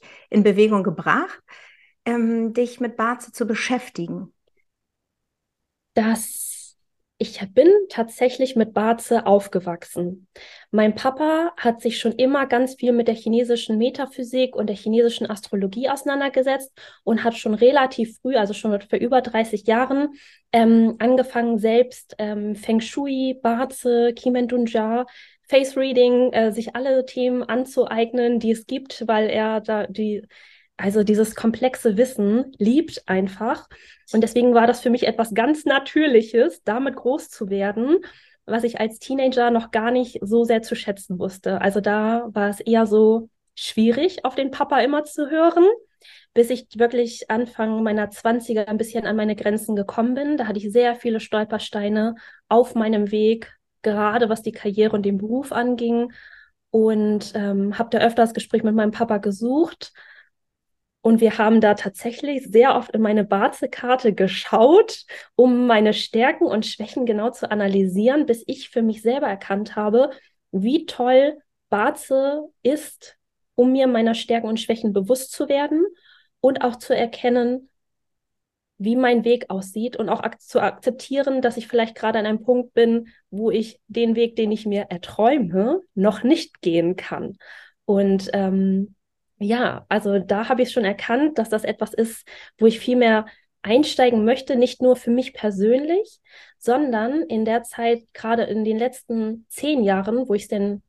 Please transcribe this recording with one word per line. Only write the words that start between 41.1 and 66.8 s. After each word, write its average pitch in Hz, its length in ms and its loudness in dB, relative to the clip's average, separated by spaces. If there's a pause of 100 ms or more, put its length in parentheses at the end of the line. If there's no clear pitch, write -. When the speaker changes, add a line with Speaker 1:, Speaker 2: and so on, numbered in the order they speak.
Speaker 2:
wusste. 190 440 -4
Also 202 200 0
da 214 460 0
war 202 220 -2
es 202 100 -8
eher 226 260 2
so 220 460 4 (240)
schwierig, 240 680 0
auf 254 100 -6
den 269 160 -2
Papa 277 300 0
immer 294 220 0
zu 294 280 -6
hören, 339 340 4 (720)
bis 233 160 4
ich 247 240 -6
wirklich 233 560 -2
Anfang 220 500 -2
meiner 214 300 -2
Zwanziger 226 560 -2
ein 214 100 -2
bisschen 226 300 -6
an 214 80 -2
meine 214 200 -2
Grenzen 214 400 -4
gekommen 226 380 -2
bin. 294 240 -2
Da 247 80 -4
hatte 208 140 -6
ich 202 120 -8
sehr 240 220 2
viele 233 260 -4
Stolpersteine 214 960 -4 (360)
auf 240 260 2
meinem 214 340 0
Weg, 214 460 0 (260)
gerade 214 460 0
was 214 140 -2
die 220 100 -8
Karriere 214 420 0
und 202 100 0
den 202 140 0
Beruf 233 360 -4
anging. 240 580 -2 (580)
Und, 214 640 2
ähm, 202 460 -2
hab 233 120 -6
da 220 80 2
öfter 233 240 4
das 226 100 0
Gespräch - 280 -2
mit 220 140 0
meinem 214 160 2
Papa 220 280 -2
gesucht. 233 760 -2 (1080)
Und 226 220 4
wir 214 160 4
haben 220 240 4
da 208 140 6
tatsächlich 240 720 -8
sehr 226 300 6
oft 240 160 -4
in 220 100 0
meine 214 220 2
Barze-Karte 247 920 0
geschaut, 226 920 4 (320)
um 247 280 4
meine 214 280 4
Stärken 233 500 0
und 220 220 0
Schwächen - 400 -8